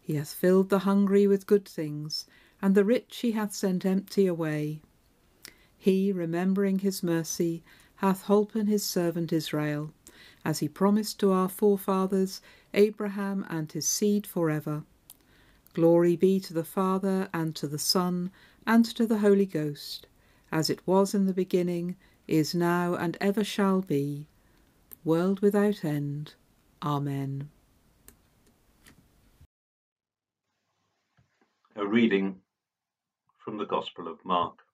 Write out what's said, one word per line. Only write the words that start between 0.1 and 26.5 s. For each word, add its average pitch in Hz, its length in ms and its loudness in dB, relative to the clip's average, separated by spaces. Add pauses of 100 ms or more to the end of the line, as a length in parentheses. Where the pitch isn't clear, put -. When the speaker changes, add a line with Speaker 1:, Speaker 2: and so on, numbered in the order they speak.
Speaker 1:
hath 147 180 -8
filled 190 340 4
the 190 120 2
hungry 202 480 4
with 196 180 0
good 202 220 2
things, 151 580 -8 (340)
and 196 140 2
the 202 100 6
rich 240 340 0
he 240 140 -2
hath 214 220 -4
sent 185 300 -2
empty 190 420 0
away. 156 540 -4 (1000)
He, 190 340 2
remembering 190 680 0
his 190 220 -4
mercy, 165 600 -2 (340)
hath 190 280 -2
holpen 208 440 0
his 208 160 0
servant 170 480 -2
Israel, 151 600 -4 (520)
as 156 160 -2
he 151 80 -2
promised 208 520 0
to 196 120 4
our 185 160 2
forefathers, 190 920 0 (320)
Abraham 202 760 0
and 156 220 -6
his 147 160 -4
seed 208 400 0
forever. 151 580 -2 (880)
Glory 170 440 6
be 190 240 4
to 185 120 -14
the 165 120 -2
Father, 190 680 -2
and 160 240 -4
to - 100 -8
the 143 120 -6
Son, 180 520 -2 (360)
and 226 180 6
to 226 220 -2
the 220 120 0
Holy 202 280 4
Ghost, 151 600 -8 (440)
as 160 180 0
it - 180 -4
was 196 280 2
in 196 120 2
the 190 60 0
beginning, 180 640 -2 (320)
is 156 260 0
now, 175 400 2
and 170 260 -4
ever 202 220 0
shall 190 380 0
be, 143 460 -4 (760)
world 175 360 0
without 202 440 2
end. 147 500 -4 (480)